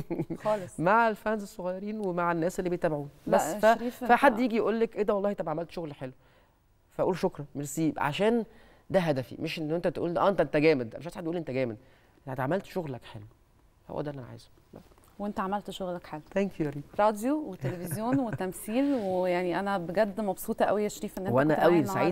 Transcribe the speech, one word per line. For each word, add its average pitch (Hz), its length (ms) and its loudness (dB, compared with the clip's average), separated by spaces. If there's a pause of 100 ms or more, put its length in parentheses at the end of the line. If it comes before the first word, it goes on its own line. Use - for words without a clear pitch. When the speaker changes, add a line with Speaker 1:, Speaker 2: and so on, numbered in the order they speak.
Speaker 1:
<laughs> - 380 -6
Speaker 2:
خالص. 208 360 -2
Speaker 1:
مع 214 280 4
الفانز 214 340 -2
الصغيرين 196 580 -8
ومع 175 320 0
الناس 170 280 0
اللي 185 100 -2
بيتابعوني. 156 400 -2 (180)
Speaker 2:
لا، 165 100 6
Speaker 1:
بس 202 280 2
ف-، 226 140 6
Speaker 2:
شريف، 240 240 -6
أنت 233 80 2
Speaker 1:
فحد 240 280 6
يجي 240 160 0
يقول 220 240 2
لك: 226 160 0
"إيه 208 80 0
ده 208 100 2
والله، 202 200 0
طب 165 160 -4
عملت 160 220 -4
شغل 160 220 -8
حلو." 131 180 -10 (800)
فأقول: 165 260 2
"شكرا، - 280 -2 (100)
ميرسي." 147 420 0
عشان 208 480 2 (440)
ده 190 100 4
هدفي، 147 400 0
مش 156 200 -6
إن 151 120 -4
أنت 175 160 0
تقول: 170 300 -2
"آه، 180 120 4
أنت، 180 120 2
أنت 156 160 0
جامد." 143 380 4
مش 139 100 -12
عايز 170 120 -12
حد 190 60 -10
يقول: 165 140 -4
"أنت 156 140 -6
جامد." 123 260 -2 (500)
أنت 131 120 -6
عملت 156 260 -2
شغلك 147 400 -8
حلو. 104 180 -16 (680)
هو - 120 -6
ده 147 100 -6
اللي 139 100 -12
أنا 117 80 -14
عايزه. 117 200 -18 (680)
Speaker 2:
وأنت 202 200 -6
عملت 196 320 -4
شغلك 180 360 -8
حلو. 151 140 -10 (140)
Speaker 1:
Thank 196 140 2 (100)
you - 20 -4
يا 151 80 0
ريت. 139 140 -8 (160)
Speaker 2:
راديو 214 380 2
وتلفزيون 202 840 -2
<laughs> 254 60 -2
وتمثيل، 214 680 -2
ويعني 185 680 0
أنا 196 180 0
بجد 185 440 0
مبسوطة 208 440 -2
قوي 208 180 2
يا 208 60 0
شريف - 280 -8
إن 185 100 -4
أنت 120 80 0
Speaker 1:
وأنا 151 180 6
Speaker 2:
كنت 143 100 4
معايا 175 140 8
Speaker 1:
قوي 147 80 4
سعيد، 123 260 0